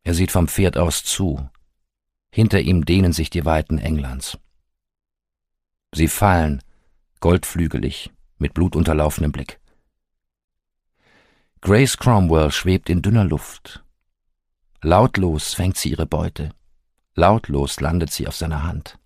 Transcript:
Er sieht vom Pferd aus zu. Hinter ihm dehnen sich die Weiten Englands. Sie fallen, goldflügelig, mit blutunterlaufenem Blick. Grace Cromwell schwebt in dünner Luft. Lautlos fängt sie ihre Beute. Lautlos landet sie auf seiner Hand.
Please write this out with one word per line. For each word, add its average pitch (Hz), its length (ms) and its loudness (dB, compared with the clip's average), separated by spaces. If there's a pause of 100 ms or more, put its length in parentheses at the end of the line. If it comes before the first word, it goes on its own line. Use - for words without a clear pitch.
Er 85 140 -2
sieht 90 160 0
vom 87 160 2
Pferd 95 280 0
aus 85 280 -2
zu. 71 440 -4 (840)
Hinter 107 280 2
ihm 80 260 2
dehnen 90 260 4
sich 78 200 -4
die 87 120 -4
Weiten 78 360 0
Englands. 67 580 -6 (1600)
Sie 80 120 2
fallen, 80 540 0 (600)
goldflügelig, 85 920 -2 (260)
mit 71 160 -4
blutunterlaufenem 78 760 0
Blick. - 280 -12 (2000)
Grace 113 360 4
Cromwell 82 540 4
schwebt - 400 -2
in 90 100 2
dünner 107 220 2
Luft. - 600 -6 (1000)
Lautlos 90 720 2
fängt 92 220 -2
sie - 120 -4
ihre 76 160 -2
Beute. 78 480 -6 (640)
Lautlos 80 640 2
landet 78 320 -2
sie - 160 -8
auf - 80 -10
seiner 78 260 -4
Hand. 80 440 -8